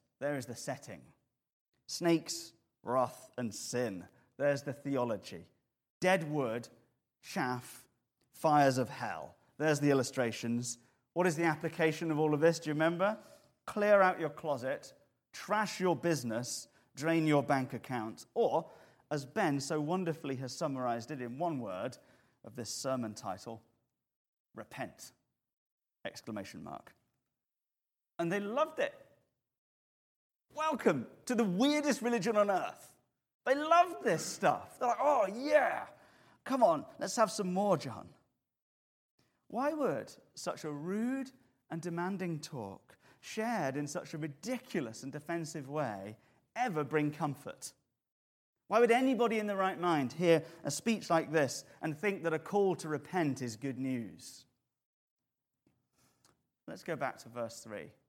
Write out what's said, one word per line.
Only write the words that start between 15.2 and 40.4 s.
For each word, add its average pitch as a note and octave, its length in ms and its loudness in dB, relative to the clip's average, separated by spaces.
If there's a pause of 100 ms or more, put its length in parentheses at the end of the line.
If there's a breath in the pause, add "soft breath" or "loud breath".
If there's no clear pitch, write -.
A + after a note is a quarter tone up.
trash - 460 -2
your F3+ 160 4
business, B2 720 -2 (280 soft breath)
drain D#3+ 300 2
your D3 160 6
bank C3 320 0
account. A2+ 640 -8
Or, D#3+ 320 2 (420 loud breath)
as C#3+ 160 -4
Ben D3+ 340 0
so D3+ 220 -2
wonderfully D#3 540 -2
has B2 200 -8
summarized B2 540 -2
it D3 100 -8
in B2 200 -8
one E3 200 -2
word G#2+ 380 -6 (480 soft breath)
of G#2+ 100 -16
this A#2+ 140 -8
sermon A#2+ 460 -4
title, A2 480 -10 (920)
repent, - 600 -12 (920)
exclamation G2+ 580 -12
mark. - 300 -16 (1300)
And E3+ 120 0
they G3+ 80 0
loved B3+ 380 -2
it. - 160 0 (1600)
Welcome C#4+ 540 2 (180)
to B3+ 80 -2
the A3+ 100 4
weirdest C4+ 600 2
religion A3+ 340 0
on G3+ 140 4
earth. - 320 -4 (640)
They C4 100 2
loved E4 480 4
this E3+ 220 2
stuff. - 520 0
They're B3 120 0
like, A3 120 0
"Oh, C4+ 320 4
yeah. B3 520 2 (580 loud breath)
Come C4 200 2
on, E3 200 6 (160)
let's F#3 160 -4
have A3 160 4
some F#3 220 -2
more, G3 240 4
John." G#2+ 320 -10 (1400)
Why C4+ 240 0
would F#3 400 0 (240)
such - 300 -6